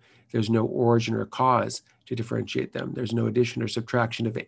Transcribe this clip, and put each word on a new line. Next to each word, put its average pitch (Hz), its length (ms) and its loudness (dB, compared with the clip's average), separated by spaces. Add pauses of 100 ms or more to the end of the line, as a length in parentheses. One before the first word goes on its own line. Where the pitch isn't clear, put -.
(320)
There's 110 180 0
no 113 160 4
origin 117 500 2
or 107 100 -2
cause 117 560 0 (240)
to 120 100 -8
differentiate 117 560 -4
them. - 220 -6
There's 117 180 -4
no 117 160 0
addition 117 340 0
or 113 60 -2
subtraction 117 580 -2
of 117 120 -4 (100)